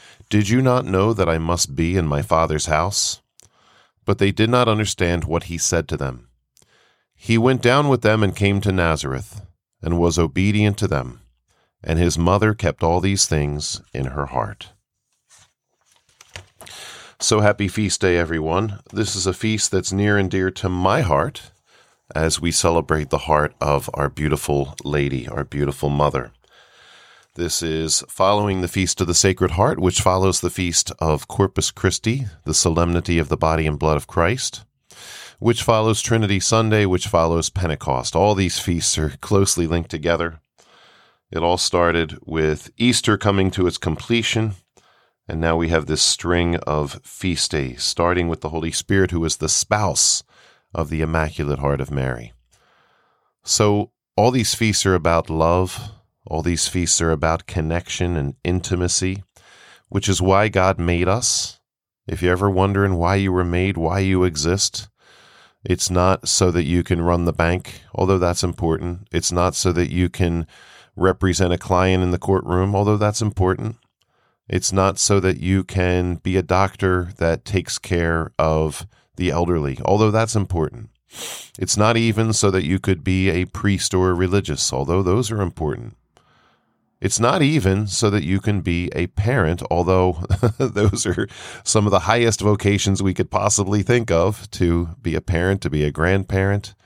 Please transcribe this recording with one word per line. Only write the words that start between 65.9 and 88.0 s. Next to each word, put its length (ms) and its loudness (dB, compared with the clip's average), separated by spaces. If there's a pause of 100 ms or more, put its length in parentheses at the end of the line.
not 380 2
so 240 2
that 100 0
you 220 0
can 180 -2
run 220 0
the 80 0
bank, 480 -2 (120)
although 260 2
that's 260 0
important. 680 -4
It's 220 -2
not 240 2
so 160 0
that 180 0
you 180 0
can 380 -2 (480)
represent 580 2
a 60 0
client 460 2
in 80 0
the 60 -2
courtroom, 580 0
although 200 2
that's 240 0
important. 560 0 (720)
It's 240 -2
not 280 2
so 180 2
that 200 0
you 260 0
can 500 0
be 220 -4
a 60 0
doctor 760 0
that 260 0
takes 340 -4
care 600 -2
of 480 0 (300)
the 160 -2
elderly, 520 0
although 280 2
that's 240 0
important. 540 -4 (680)
It's 180 -4
not 200 4
even 360 2
so 200 2
that 120 2
you 140 0
could 240 -2
be 260 2
a 180 0
priest 460 -2
or 180 2
a 40 2
religious, 580 0
although 300 0
those 300 0
are 100 -2
important. 540 -6 (1080)
It's 160 0
not 240 2
even 460 2
so 220 0